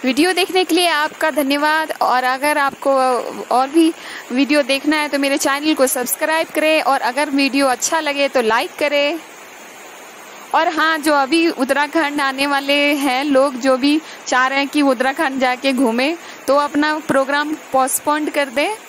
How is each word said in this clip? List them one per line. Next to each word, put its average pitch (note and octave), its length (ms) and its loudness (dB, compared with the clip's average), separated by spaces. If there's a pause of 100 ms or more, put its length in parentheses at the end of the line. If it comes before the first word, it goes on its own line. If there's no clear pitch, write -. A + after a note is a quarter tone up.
वीडियो C#4 280 2
देखने F#4 320 0
के E4 100 0
लिए F4 140 2
आपका D#4 420 -2
धन्यवाद D4+ 640 0 (100)
और B3+ 220 2
अगर C4+ 340 0
आपको C#4 320 -2 (680)
और C4 120 2
भी D#4+ 260 4 (380)
वीडियो C#4 300 2
देखना C4+ 340 0
है D4 120 -2
तो C#4+ 100 -4
मेरे C#4 180 0
चैनल D4+ 380 0
को C4 120 2
सब्सक्राइब D#4 600 -2
करें D#4 340 0
और C4+ 180 0
अगर C#4 300 -2
वीडियो C#4 360 0
अच्छा C4+ 340 0
लगे C#4+ 280 -2
तो C4+ 120 0
लाइक A#3 380 0
करें। D4 420 0 (1300)
और D#4+ 140 2
हाँ, D#4+ 300 0
जो D4 160 0
अभी D4+ 340 2
उत्तराखंड C#4+ 720 0
आने C4+ 260 -2
वाले C#4+ 480 2
हैं C4+ 300 0
लोग, C#4 300 2
जो C4 220 2
भी D4 240 2 (260)
चाह B3+ 200 2
रहे C#4 120 0
हैं C#4 100 -2
कि D4 140 0
उत्तराखंड C4+ 580 0
जाके B3+ 320 0
घूमें, C4 460 0 (280)
तो C4+ 100 2
अपना D4 420 0
प्रोग्राम C#4+ 560 0 (180)
पोस्टपोन D4 540 0
कर C#4+ 220 -2
दें C#4+ 220 -2 (180)